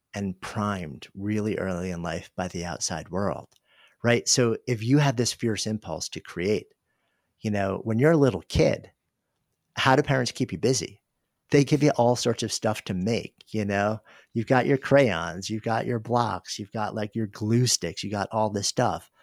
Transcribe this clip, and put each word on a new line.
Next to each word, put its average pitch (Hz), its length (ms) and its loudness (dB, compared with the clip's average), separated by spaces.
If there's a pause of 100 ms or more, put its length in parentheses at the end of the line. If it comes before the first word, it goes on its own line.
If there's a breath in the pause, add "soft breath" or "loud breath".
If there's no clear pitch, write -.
(140)
and 98 280 -6
primed 92 720 -6
really 104 420 -2
early 92 340 -4
in 85 120 -6
life 85 320 -8
by 90 140 -4
the 85 160 -8
outside 85 440 -8
world, 92 400 -4 (540 soft breath)
right? 120 240 4
So 117 300 2 (100)
if 113 160 -2
you 135 160 4
have 139 180 2
this 120 160 0
fierce 110 340 -2
impulse 92 420 -6
to - 100 -10
create, 92 540 -4 (680)
you 110 100 -4
know, 98 320 -2
when 113 160 0
you're 151 120 6
a 165 60 6
little 117 320 2
kid, - 420 0 (840)
how 131 200 4
do 143 80 4
parents 131 280 0
keep - 200 -4
you 87 80 -6
busy? 117 420 -2 (500)
They 143 120 6
give 143 200 2
you 147 80 6
all 120 240 4
sorts 117 280 -2
of 107 100 -4
stuff - 320 -2
to 107 100 -4
make, 95 400 -2 (160)
you 107 140 -2
know? 101 340 0 (340 loud breath)
You've 113 140 -2
got 131 200 4
your 139 100 4
crayons, 95 720 2
you've 110 140 -6
got 113 220 -2
your 120 140 -2
blocks, 113 600 -2
you've 104 120 -12
got, 107 240 -6
like, 107 200 -6
your 110 120 -4
glue 113 400 0
sticks, - 360 -2
you 101 80 -6
got 101 200 -2
all 110 180 0
this 101 180 -4
stuff. 104 440 -2 (120 soft breath)